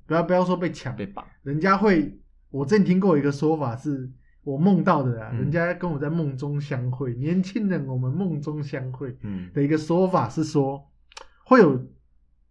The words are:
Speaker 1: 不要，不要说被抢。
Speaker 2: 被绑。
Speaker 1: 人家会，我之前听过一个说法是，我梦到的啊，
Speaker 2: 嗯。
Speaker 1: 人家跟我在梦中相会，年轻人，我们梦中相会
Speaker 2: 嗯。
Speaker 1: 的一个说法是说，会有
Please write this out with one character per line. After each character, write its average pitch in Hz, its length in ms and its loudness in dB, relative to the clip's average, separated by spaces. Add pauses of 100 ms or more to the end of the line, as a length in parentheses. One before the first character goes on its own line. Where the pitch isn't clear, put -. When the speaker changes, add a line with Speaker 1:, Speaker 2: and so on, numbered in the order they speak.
Speaker 1:
不 151 80 -2
要， 170 80 2
不 165 100 0
要 180 120 4
说 180 120 0
被 170 140 -4
抢。 123 260 -10
Speaker 2:
被 104 100 -8
绑。 - 200 -16 (160)
Speaker 1:
人 143 180 -4
家 190 160 4
会， 185 420 2 (320)
我 139 140 -4
之 202 120 2
前 196 80 6
听 180 160 4
过 185 180 4
一 - 20 2
个 143 100 2
说 156 280 0
法 120 180 -4
是， 131 340 -6 (320)
我 139 140 -6
梦 175 260 4
到 156 200 2
的 117 200 -2
啊， 113 100 -12
Speaker 2:
嗯。 117 80 -4
Speaker 1:
人 131 100 -2
家 170 240 0
跟 175 160 -6
我 143 80 -4
在 147 100 -2
梦 156 280 -2
中 143 220 -4
相 127 320 -4
会， 127 240 -4
年 160 280 0
轻 208 260 -2
人， 156 180 -2
我 131 120 -4
们 127 120 -2
梦 165 300 -2
中 151 220 -6
相 131 280 -8
会 127 300 -10
Speaker 2:
嗯。 92 320 -10
Speaker 1:
的 143 100 0
一 143 60 2
个 156 80 2
说 170 320 2
法 156 200 0
是 160 140 -4
说， 139 480 -2 (540)
会 254 160 6
有 131 260 6 (640)